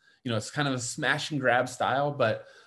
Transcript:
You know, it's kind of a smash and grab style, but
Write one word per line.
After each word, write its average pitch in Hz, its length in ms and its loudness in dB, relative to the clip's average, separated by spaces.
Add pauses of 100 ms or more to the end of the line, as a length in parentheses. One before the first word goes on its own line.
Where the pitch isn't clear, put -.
(240)
You 123 80 -2
know, 110 60 2
it's - 120 -8
kind 147 160 -2
of 135 80 0
a 123 60 -2
smash 139 500 -2
and 147 100 -2
grab 127 280 4
style, 131 420 0
but 120 360 0 (200)